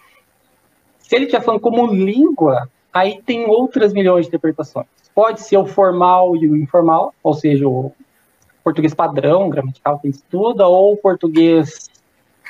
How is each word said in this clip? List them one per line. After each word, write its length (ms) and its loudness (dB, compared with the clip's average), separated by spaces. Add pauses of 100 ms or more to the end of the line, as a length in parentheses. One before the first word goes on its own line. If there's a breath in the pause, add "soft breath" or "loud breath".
(1000 soft breath)
Se 160 -2
ele 80 0
estiver 200 -2
falando 160 -2
como 320 0
língua, 760 0 (240)
aí 300 -2
tem 260 -6
outras 440 0
milhões 340 2
de 20 -20
interpretações. 580 -6 (280)
Pode 260 0
ser 160 0
o 100 2
formal 720 2
e 120 0
o 80 2
informal, 560 0 (100)
ou 120 0
seja, 340 0
o 240 -4 (720)
português 300 -4
padrão, 560 0
gramatical, 480 -6
que 100 -8
a 20 -2
gente 120 -12
estuda, 460 -2
ou 260 4
o 20 -2
português, 920 0 (600)